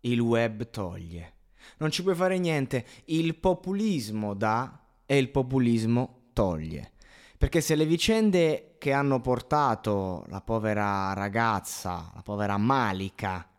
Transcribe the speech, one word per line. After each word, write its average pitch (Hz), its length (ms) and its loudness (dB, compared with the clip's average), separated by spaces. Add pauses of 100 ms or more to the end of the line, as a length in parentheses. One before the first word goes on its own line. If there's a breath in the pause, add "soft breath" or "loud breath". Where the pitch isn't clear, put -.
il 120 200 0
web 117 500 0
toglie. 87 640 -10 (440 loud breath)
Non 156 120 -2
ci 175 120 -4
puoi 185 120 2
fare 185 240 0
niente, 143 460 0 (220 loud breath)
il 160 280 0
populismo 175 1000 -2
dà 110 460 -2 (240)
e 139 140 2
il 131 120 2
populismo 123 1000 2
toglie. 80 600 -2 (440 loud breath)
Perché 151 240 2
se 156 140 2
le 156 100 4
vicende 175 960 2
che 139 140 -2
hanno 139 280 2
portato 110 1080 -2
la 95 120 -10
povera 104 760 -2
ragazza, 98 1000 -2
la - 80 -16
povera 101 360 -2
Malika 98 880 -2 (120)